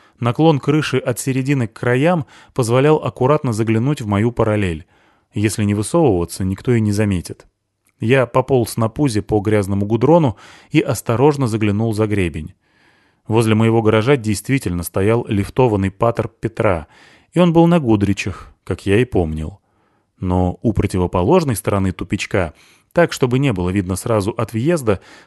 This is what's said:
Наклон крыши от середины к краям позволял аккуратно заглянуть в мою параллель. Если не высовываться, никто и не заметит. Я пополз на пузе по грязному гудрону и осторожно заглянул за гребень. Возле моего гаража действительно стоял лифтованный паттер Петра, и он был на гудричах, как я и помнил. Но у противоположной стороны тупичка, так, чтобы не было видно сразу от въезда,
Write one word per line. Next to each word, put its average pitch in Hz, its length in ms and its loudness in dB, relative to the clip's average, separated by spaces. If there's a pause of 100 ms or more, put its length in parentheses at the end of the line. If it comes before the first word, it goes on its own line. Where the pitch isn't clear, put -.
(200)
Наклон 143 400 2
крыши 143 380 0
от 127 220 -4
середины 131 480 -2
к - 60 -20
краям 139 520 0 (280)
позволял 135 440 2
аккуратно 127 560 0
заглянуть 113 480 0
в 110 60 -6
мою 104 240 2
параллель. 104 540 -2 (480)
Если 104 300 -2
не 101 100 0
высовываться, 104 680 0
никто 95 300 -2
и 117 80 2
не 104 100 0
заметит. 101 560 -4 (520)
Я 123 260 2
пополз 123 520 0
на 113 120 0
пузе 117 320 -2
по 107 180 -2
грязному 101 460 0
гудрону 123 520 2 (320)
и 151 100 0
осторожно 139 680 0
заглянул 107 460 0
за 107 140 0
гребень. 87 460 -4 (720)
Возле 110 300 2
моего 113 260 4
гаража 110 340 2
действительно 107 680 -2
стоял 107 440 0
лифтованный 101 600 0
паттер 113 380 -2
Петра, 107 600 -2 (460)
и 160 60 0
он 175 120 4
был 165 140 4
на 170 140 4
гудричах, 104 760 -2 (100)
как - 220 -8
я 98 140 4
и 123 60 2
помнил. 80 540 -4 (600)
Но 90 420 0
у 117 120 0
противоположной 101 840 0
стороны 98 380 -2
тупичка, 92 600 -4 (380)
так, 170 220 2
чтобы 127 260 -2
не 139 140 0
было 90 160 -2
видно 95 260 -2
сразу 107 360 -2
от 113 220 -6
въезда, 120 460 -2 (280)